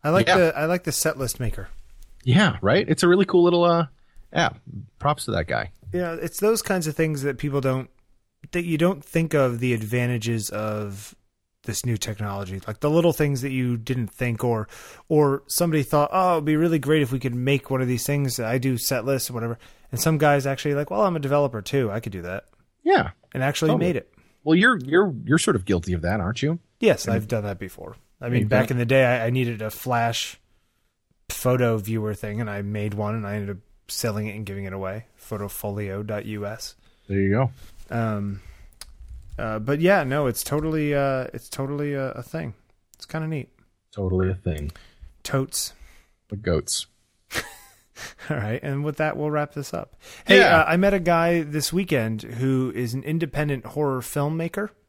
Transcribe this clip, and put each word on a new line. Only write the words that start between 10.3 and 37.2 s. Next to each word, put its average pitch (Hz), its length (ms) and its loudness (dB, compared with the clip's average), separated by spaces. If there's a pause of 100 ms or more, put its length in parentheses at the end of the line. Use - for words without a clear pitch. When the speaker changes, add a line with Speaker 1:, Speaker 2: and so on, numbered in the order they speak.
Speaker 1:
of 104 680 -6 (480)
this - 220 -6
new 117 120 0
technology, 98 680 -6
like 110 120 -8
the 147 100 0
little 165 240 4
things 143 280 0
that 135 100 -4
you 127 260 0
didn't 117 300 -2
think, 120 360 -4
or, 113 240 0 (420)
or 143 380 4
somebody 156 360 2
thought, 147 300 2
"Oh, 185 220 4
it'd 151 100 -2
be 156 100 2
really 165 240 2
great 147 220 2
if 123 100 0
we 131 80 -2
could 120 160 -2
make 131 340 0
one 131 120 0
of 127 60 0
these 123 180 -2
things." 143 340 0
I 120 180 0
do 127 200 0
set 120 280 -2
lists 135 240 -2
or 123 40 -10
whatever. 117 260 -6 (320)
And 120 80 -4
some 160 180 2
guy's 143 300 4
actually 139 280 -2
like, 143 140 -4
"Well, 214 120 0
I'm 180 160 2
a - 20 -2
developer 139 420 0
too. 123 300 0
I 110 80 -4
could 107 140 -10
do 90 80 -8
that." 90 240 -8 (380)
Speaker 2:
Yeah. 339 260 4 (240)
Speaker 1:
And 131 100 -2
actually 147 280 0
Speaker 2:
Totally. 165 180 2
Speaker 1:
made 160 80 0
it. - 160 -10 (300)
Speaker 2:
Well, 160 120 4
you're, 226 240 6
you're, 160 340 2 (120)
you're 147 120 4
sort 165 200 4
of 92 80 -2
guilty 90 280 2
of 82 100 -2
that, 98 180 0
aren't 87 200 -4
you? 160 180 -2 (200)
Speaker 1:
Yes, 196 260 4
Speaker 2:
And 113 80 0
Speaker 1:
I've 110 140 0
done 110 160 -2
that 101 160 -6
before. - 380 -14 (240)
I 123 60 -10
Speaker 2:
You've 120 60 -2
Speaker 1:
mean, 120 100 2
Speaker 2:
done 104 40 0 (140)
Speaker 1:
back 123 40 2
Speaker 2:
it? 113 60 -6
Speaker 1:
in 127 60 0
the 120 80 2
day, 131 200 6
I, 120 220 2
I - 20 2
needed 120 320 0
a 107 80 -4
Flash 117 680 -4 (880)
photo 123 500 2
viewer 107 380 -2
thing, 107 260 -8
and 107 80 -4
I 101 120 -6
made 104 320 -4
one, 104 220 -2
and 107 120 -6
I 104 80 -4
ended 101 160 -4
up 95 60 -8 (320)
selling 107 380 -4
it 101 80 -10
and 107 100 -10
giving 98 180 -8
it 95 100 -8
away. 98 320 -8 (160)
Photofolio 101 840 -8
dot 104 180 -6
U 104 200 -8
S. - 300 -12 (320)
Speaker 2:
There 98 120 0
you 98 120 4